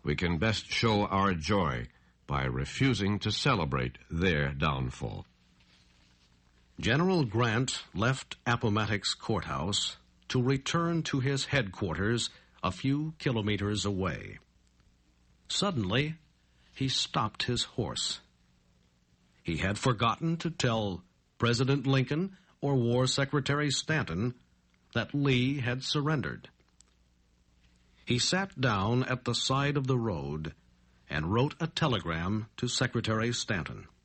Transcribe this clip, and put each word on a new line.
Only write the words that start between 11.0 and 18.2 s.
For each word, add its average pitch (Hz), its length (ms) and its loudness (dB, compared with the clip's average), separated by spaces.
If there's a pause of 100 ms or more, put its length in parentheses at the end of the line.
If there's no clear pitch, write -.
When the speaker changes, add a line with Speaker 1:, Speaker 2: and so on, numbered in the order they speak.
Speaker 2:
to 139 180 -2
his 135 260 0
headquarters 104 840 0 (320)
a 90 100 0
few 147 460 -2
kilometers 104 680 0
away. 92 540 -2 (1080)
Suddenly, 147 680 0 (560)
he 135 160 -2
stopped - 560 -2
his 120 200 0
horse. - 560 -4 (1200)